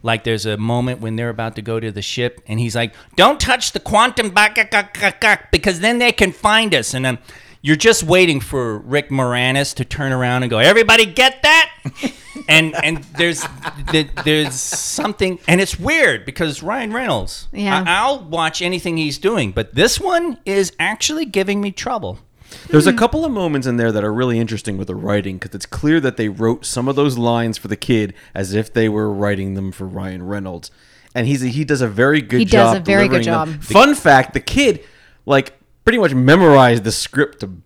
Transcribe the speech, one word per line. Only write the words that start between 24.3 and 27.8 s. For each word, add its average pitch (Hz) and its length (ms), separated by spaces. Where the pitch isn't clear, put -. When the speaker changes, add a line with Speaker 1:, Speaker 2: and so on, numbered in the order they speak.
Speaker 3:
interesting 107 380
with 95 100
the 90 60
writing, 98 440
'cause - 160
it's 95 120
clear 156 340
that 131 160
they 107 120
wrote 113 380
some 127 220
of 135 80
those 143 220
lines 117 400
for 104 100
the 101 80
kid 107 380